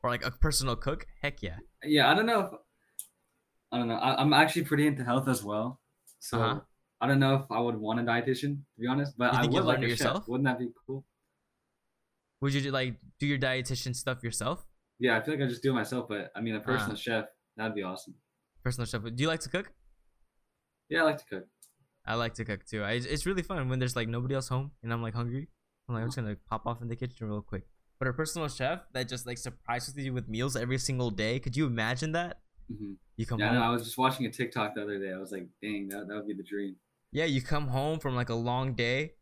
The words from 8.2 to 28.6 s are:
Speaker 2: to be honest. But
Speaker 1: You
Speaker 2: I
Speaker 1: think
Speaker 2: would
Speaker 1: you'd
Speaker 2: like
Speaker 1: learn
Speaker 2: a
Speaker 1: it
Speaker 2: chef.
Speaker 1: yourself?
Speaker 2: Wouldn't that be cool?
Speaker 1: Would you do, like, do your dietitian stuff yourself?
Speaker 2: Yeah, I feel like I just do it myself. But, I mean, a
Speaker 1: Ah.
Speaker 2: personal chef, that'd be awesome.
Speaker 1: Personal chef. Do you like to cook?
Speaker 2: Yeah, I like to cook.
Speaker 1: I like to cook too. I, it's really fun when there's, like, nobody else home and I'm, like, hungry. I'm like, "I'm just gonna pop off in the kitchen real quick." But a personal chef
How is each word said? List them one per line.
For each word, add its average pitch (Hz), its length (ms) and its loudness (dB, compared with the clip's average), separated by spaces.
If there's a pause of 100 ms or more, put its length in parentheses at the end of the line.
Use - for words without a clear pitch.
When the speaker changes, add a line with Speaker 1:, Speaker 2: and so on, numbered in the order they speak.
Speaker 2:
to - 40 -20
be 113 80 -2
honest. 139 300 0
But 123 160 4
Speaker 1:
You - 40 6
Speaker 2:
I - 40 6
Speaker 1:
think - 120 4
Speaker 2:
would - 60 6
Speaker 1:
you'd 185 60 4
Speaker 2:
like 151 140 6
Speaker 1:
learn 127 40 0
Speaker 2:
a 113 40 2
Speaker 1:
it 117 100 2
Speaker 2:
chef. - 20 -4
Speaker 1:
yourself? - 280 2
Speaker 2:
Wouldn't 127 180 2
that 123 140 2
be 123 100 -4 (160)
cool? 135 200 -8 (1400)
Speaker 1:
Would 139 120 0
you 139 80 2
do, 139 100 -2
like, 131 280 -2 (200)
do 147 80 0
your 143 120 2
dietitian 127 560 -2
stuff 127 280 -4
yourself? 120 420 -4 (340)
Speaker 2:
Yeah, 120 180 6
I 110 40 2
feel 151 140 -2
like 139 80 0
I 135 40 2
just 120 160 -4
do 135 80 6
it 127 40 4
myself. 120 340 -2
But, 104 260 -4
I 104 60 -6
mean, 113 140 -2
a 104 40 -4
Speaker 1:
Ah. - 40 -14
Speaker 2:
personal 110 320 0
chef, 110 300 0 (320)
that'd 110 180 -4
be 104 80 -2
awesome. 92 320 -8 (480)
Speaker 1:
Personal 123 240 -2
chef. 107 160 -4
Do 117 180 -4
you 151 60 2
like 160 140 0
to - 80 -10
cook? 190 220 -4 (1160)
Speaker 2:
Yeah, 165 120 2
I - 20 6
like 151 140 4
to - 80 -16
cook. 92 220 -10 (580)
Speaker 1:
I 110 100 -2
like 117 200 -2
to 110 100 -6
cook 104 200 -8
too. 107 180 -6
I, 104 100 -2
it's 123 340 -2
really 185 160 -2
fun 151 260 -4
when 127 100 0
there's, 123 160 0
like, 117 120 0
nobody 123 260 -2
else 131 140 -2
home 135 240 -2 (100)
and 117 100 -4
I'm, 117 120 -2
like, 113 100 -4
hungry. 120 340 -4 (400)
I'm 120 80 -4
like, 110 80 -2
"I'm 117 40 -2
just 120 100 -4
gonna 110 180 -4 (120)
pop 110 180 -4
off 117 160 -4
in 117 60 -8
the 117 80 -4
kitchen 123 320 -8
real 104 160 -4
quick." - 240 -8 (320)
But 131 80 0
a 127 60 0
personal 156 340 -2
chef 143 340 -2 (120)